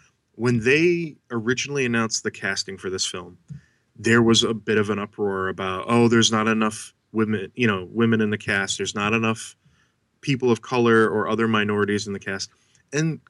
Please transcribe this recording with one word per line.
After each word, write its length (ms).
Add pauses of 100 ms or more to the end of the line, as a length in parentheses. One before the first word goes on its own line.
(360)
when 240
they 540 (160)
originally 540
announced 400
the 80
casting 440
for 140
this 160
film, 320 (560)
there 280
was 200
a 120
bit 240
of 120
an 80
uproar 500
about, 380
"Oh, 220
there's 240
not 160
enough 440 (200)
women, 420
you 140
know, 240
women 280
in 100
the 80
cast. 400
There's 180
not 160
enough 420 (680)
people 280
of 120
color 460
or 200
other 180
minorities 640
in 60
the 40
cast." 320 (420)
And 380